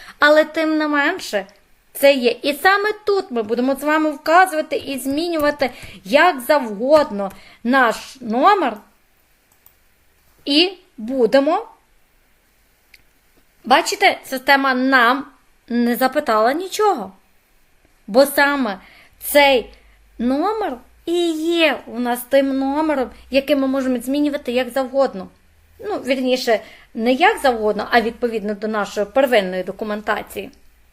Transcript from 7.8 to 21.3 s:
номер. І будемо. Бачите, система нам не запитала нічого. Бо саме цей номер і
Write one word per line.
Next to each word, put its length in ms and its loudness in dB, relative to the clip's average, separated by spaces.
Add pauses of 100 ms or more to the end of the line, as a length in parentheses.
номер. 560 2 (1700)
І 260 2 (260)
будемо. 680 0 (2000)
Бачите, 600 2
система 480 0
нам 520 2 (420)
не 280 0
запитала 580 0
нічого. 580 -2 (960)
Бо 180 4
саме 540 0 (400)
цей 540 2 (460)
номер 580 -2 (280)
і 260 -2